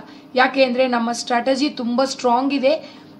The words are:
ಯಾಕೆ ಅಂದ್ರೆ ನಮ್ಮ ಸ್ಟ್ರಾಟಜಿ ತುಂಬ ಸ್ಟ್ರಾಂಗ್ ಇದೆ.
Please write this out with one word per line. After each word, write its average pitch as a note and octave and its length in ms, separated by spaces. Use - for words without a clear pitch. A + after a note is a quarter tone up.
ಯಾಕೆ C4+ 280
ಅಂದ್ರೆ B3+ 240
ನಮ್ಮ A#3 240
ಸ್ಟ್ರಾಟಜಿ B3 580
ತುಂಬ A#3+ 340
ಸ್ಟ್ರಾಂಗ್ C4 500
ಇದೆ. C#4 500